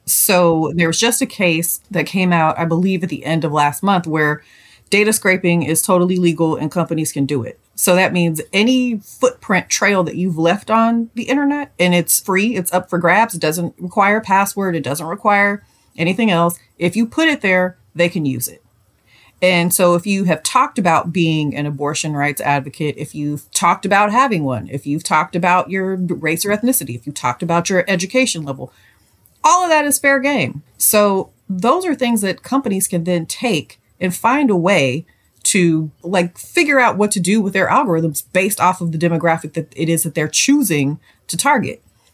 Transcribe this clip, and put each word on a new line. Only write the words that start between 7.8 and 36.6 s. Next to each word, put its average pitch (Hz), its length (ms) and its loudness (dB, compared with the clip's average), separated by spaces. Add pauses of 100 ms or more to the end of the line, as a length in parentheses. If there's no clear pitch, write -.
that 185 180 2
means 170 280 0 (120)
any 240 460 2
footprint - 720 -2
trail 196 340 2
that 160 120 -4
you've 175 220 -2
left 170 340 0
on 226 440 2
the 233 80 -6
internet, 285 540 -2
and 180 160 2
it's 175 280 0
free, 202 340 -2
it's 175 180 -6
up 185 160 -2
for 180 100 -2
grabs, 190 340 2
it 165 80 -10
doesn't 160 360 -2
require 202 400 0
a 220 40 -2
password, 196 540 0
it 156 80 -4
doesn't 151 240 -6
require 202 580 0 (320)
anything 185 340 0
else. 170 260 2 (200)
If 175 180 -2
you 226 100 0
put 320 220 0
it 294 140 0
there, 185 360 0 (160)
they 170 140 2
can 165 180 -2
use 131 220 -4
it. - 160 -16 (800)
And 175 300 2
so 175 220 4
if 175 100 -2
you 196 200 0
have 170 180 0
talked 262 340 0
about 170 340 0
being 156 440 0
an 147 100 -4
abortion 147 480 -4
rights 143 280 -2
advocate, 143 540 -2
if - 200 -10
you've 147 340 -6
talked 180 380 0
about 202 240 2
having 226 320 2
one, 127 280 -4
if 135 140 -8
you've 147 180 -4
talked 170 320 0
about 175 360 0
your 190 240 -2
race 160 500 -2
or 202 40 -4
ethnicity, 208 440 -2
if 120 140 -12
you've 139 80 -10
talked - 260 -4
about 170 260 0
your 185 200 0
education 190 560 -2
level, 135 280 -10 (720)
all 349 200 4
of 349 80 0
that 302 140 4
is 285 120 0
fair 277 220 2
game. 240 420 -2 (160)
So 202 540 2 (180)
those 240 380 0
are 294 80 0
things 240 260 0
that 190 220 -4
companies 220 440 -2
can 170 180 -2
then 175 200 0
take 185 540 -4 (200)
and 180 160 -4
find 262 360 2
a 196 40 2
way 165 520 2 (360)
to, 160 480 2 (120)
like, 175 340 -2
figure 294 420 0